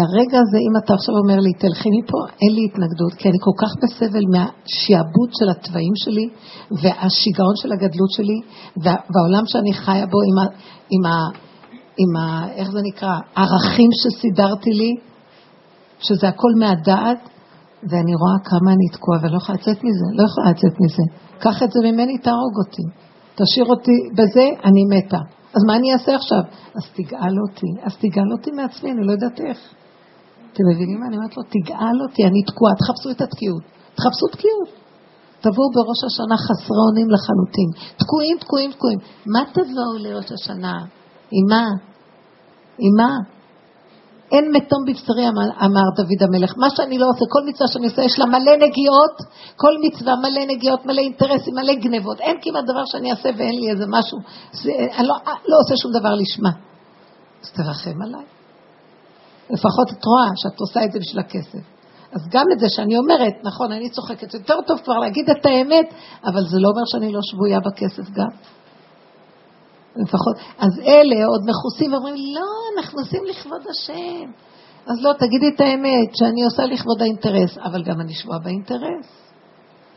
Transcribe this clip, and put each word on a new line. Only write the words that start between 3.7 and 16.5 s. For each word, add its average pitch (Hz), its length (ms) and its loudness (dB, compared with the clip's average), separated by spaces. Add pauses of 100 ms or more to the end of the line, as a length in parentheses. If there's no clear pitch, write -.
בסבל 220 520 0
מהשיעבוד 180 1040 0
של 208 120 2
התוואים 175 540 -2
שלי, 220 240 -2 (520)
והשיגעון 185 840 2
של 247 100 -6
הגדלות 190 460 0
שלי, 214 220 -2 (440)
וה-, 175 180 0 (100)
והעולם 190 340 4
שאני 208 280 0
חיה 196 380 -2
בו 202 80 2 (100)
עם 190 140 4
ה-, 196 80 0 (440)
עם 185 100 2
ה-, 165 260 0 (720)
עם 180 100 2 (100)
ה-, 160 260 -4 (120)
איך 190 120 -6
זה 208 80 -6 (100)
נקרא? 190 260 -6 (200)
ערכים 190 540 4 (100)
שסידרתי 202 720 0 (100)
לי, 233 100 0 (1080)
שזה 196 280 0
הכל 233 320 2